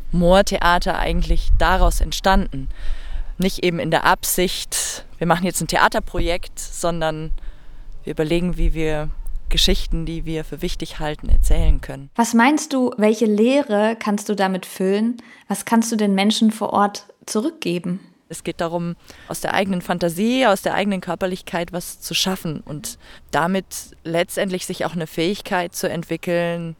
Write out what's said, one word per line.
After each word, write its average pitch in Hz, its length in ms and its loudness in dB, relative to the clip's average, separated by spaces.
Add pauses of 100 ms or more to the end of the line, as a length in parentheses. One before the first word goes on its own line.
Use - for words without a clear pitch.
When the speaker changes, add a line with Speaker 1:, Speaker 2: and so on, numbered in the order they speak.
(120)
Speaker 1:
Moortheater 175 880 4
eigentlich 170 580 2
daraus 175 440 4
entstanden. 160 680 0 (680)
Nicht 185 260 0
eben 170 160 0
in 160 120 -2
der 156 120 2
Absicht, - 1000 -2 (120)
wir 165 100 -2
machen 175 180 2
jetzt 175 160 -2
ein 165 60 -4
Theaterprojekt, 180 920 0
sondern 160 720 -4 (720)
wir - 80 -8
überlegen, 170 460 0
wie 170 160 4
wir 156 360 -2 (400)
Geschichten, - 560 2
die 160 200 -6
wir 160 180 -4
für 143 180 -10
wichtig - 380 -6
halten, 151 300 -4
erzählen 156 500 6
können. 135 360 -12
Speaker 2:
Was 233 180 2
meinst 285 400 4
du, 254 240 2
welche 220 280 4
Lehre 220 720 2
kannst 208 300 -2
du 208 80 0
damit 190 300 -2
füllen? 208 520 0 (300)
Was - 160 -4
kannst 226 280 2
du 233 40 -2
den 202 200 2
Menschen 208 360 4
vor - 220 -4
Ort 202 320 0 (200)
zurückgeben? 185 760 -4 (260)
Speaker 1:
Es - 160 -14
geht - 160 -8
darum, 170 380 -4 (320)
aus - 100 -8
der - 140 -4
eigenen 196 280 0
Fantasie, 185 640 0
aus 196 160 2
der 165 120 -2
eigenen 196 260 -2
Körperlichkeit 180 720 -6
was - 300 -10
zu - 120 -10
schaffen 180 460 -4
und - 400 -14 (320)
damit 175 720 -2
letztendlich 180 600 -2
sich - 180 -6
auch 160 100 -4
eine 160 140 -4
Fähigkeit 175 640 -2
zu - 160 -2
entwickeln 170 920 -4